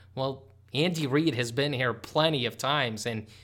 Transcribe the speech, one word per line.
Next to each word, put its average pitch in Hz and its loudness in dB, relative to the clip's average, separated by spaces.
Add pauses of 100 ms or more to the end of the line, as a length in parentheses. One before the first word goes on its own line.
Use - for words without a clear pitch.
(160)
Well, 135 -4 (320)
Andy 151 2
Reid 147 4
has 117 -2
been 139 0
here 123 0
plenty 151 0
of 110 -4
times, 127 0
and, 110 -4 (180)